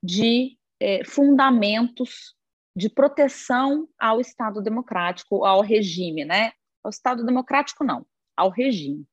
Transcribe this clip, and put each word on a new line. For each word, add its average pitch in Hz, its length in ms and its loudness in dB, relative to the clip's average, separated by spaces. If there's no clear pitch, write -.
de, 226 560 0
é, 202 240 -2
fundamentos 247 1300 2
de 202 140 -2
proteção 277 960 0
ao 226 220 0
Estado 214 420 -8
democrático, 196 840 -4
ao 196 160 4
regime, 180 640 -2
né? 208 260 0
Ao 214 60 -8
Estado 240 340 -4
democrático, 254 580 -2
não, 190 240 -4
ao 190 140 2
regime. 156 640 -4